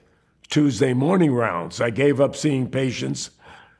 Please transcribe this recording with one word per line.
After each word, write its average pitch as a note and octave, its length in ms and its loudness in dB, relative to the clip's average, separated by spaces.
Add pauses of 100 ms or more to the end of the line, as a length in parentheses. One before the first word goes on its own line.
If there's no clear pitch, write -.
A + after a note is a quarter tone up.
(500)
Tuesday C3+ 440 2
morning D3+ 400 2
rounds. F#2 480 -2
I A#2+ 80 0
gave C3+ 320 2
up C3+ 140 2
seeing C3 340 -2
patients. C3 600 -4 (480)